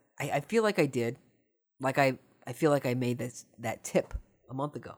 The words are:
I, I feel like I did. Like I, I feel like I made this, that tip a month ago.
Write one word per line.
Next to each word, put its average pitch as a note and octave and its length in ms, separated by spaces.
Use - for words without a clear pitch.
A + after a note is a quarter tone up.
I, - 120
I C#3+ 100
feel A3 240
like G3+ 160
I D3 60
did. B2 320
Like C3 180
I, C3+ 200
I B2+ 60
feel D3+ 180
like C#3+ 140
I B2 100
made B2 240
this, - 280
that A2+ 240
tip - 300
a B2+ 40
month C#3+ 200
ago. - 240